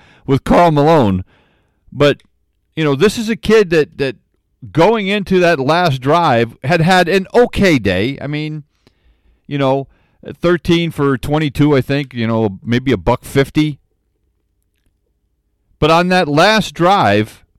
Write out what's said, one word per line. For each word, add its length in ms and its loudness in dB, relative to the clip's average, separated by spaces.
with 160 0
Karl 260 2
Malone, 560 2
but, 300 0
you 80 -4
know, 100 0
this 240 0
is 120 -6
a 60 -4
kid 360 0
that, 260 -2
that 200 -6
going 360 2
into 320 -2
that 200 2
last 400 0
drive 640 0
had 180 0
had 280 2
an 240 0
okay 460 2
day. 420 -2
I 60 -10
mean, 360 -8
you 100 -6
know, 300 0
thirteen 680 -2
for 260 -2
twenty-two, 580 0
I 60 2
think, 320 -6
you 140 -4
know, 360 -2
maybe 280 -2
a 60 0
buck 280 -2
fifty. 540 -2
But 100 0
on 200 2
that 180 0
last 480 0
drive 640 0